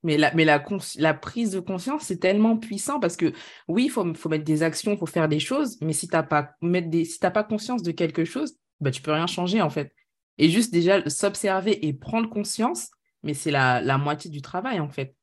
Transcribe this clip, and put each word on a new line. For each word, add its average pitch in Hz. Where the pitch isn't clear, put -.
Mais 151
la, 151
mais 160
la 151
cons-, 185
la 156
prise 220
de 190
conscience, 196
c'est 175
tellement 214
puissant 226
parce 180
que 165
oui, 226
il -
faut, 175
faut -
mettre 156
des 151
actions, 165
faut 170
faire 160
des 151
choses, 262
mais 156
si -
t'as 160
pas, 147
mettre 175
des, 165
si -
t'as 180
pas 214
conscience 214
de 170
quelque 165
chose, 262
bah, 139
tu 131
peux 151
rien 165
changer, 180
en 156
fait. 143
Et 156
juste 220
déjà, 170
s'observer 196
et 147
prendre 226
conscience, 220
mais 151
c'est 143
la, 131
la 135
moitié 147
du 147
travail, 190
en 147
fait. 135